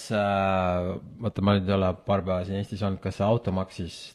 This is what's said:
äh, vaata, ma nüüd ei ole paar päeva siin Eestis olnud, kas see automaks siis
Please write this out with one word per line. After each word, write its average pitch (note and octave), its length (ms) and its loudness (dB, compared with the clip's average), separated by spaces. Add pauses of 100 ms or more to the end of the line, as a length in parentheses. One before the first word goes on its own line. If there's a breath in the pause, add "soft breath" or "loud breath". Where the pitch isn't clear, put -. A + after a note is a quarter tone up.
(120)
äh, F#2+ 760 2 (320)
vaata, G#2 240 -4
ma G2+ 160 6
nüüd F#2 100 -2
ei G2 60 2
ole F#2+ 160 2 (160)
paar G2 160 2
päeva F2+ 220 -2
siin F#2+ 120 -4
Eestis G2+ 260 -4
olnud, G2 200 -2
kas F#2 160 -6
see G2 80 2
automaks F#2+ 500 0
siis E2+ 200 -8 (180)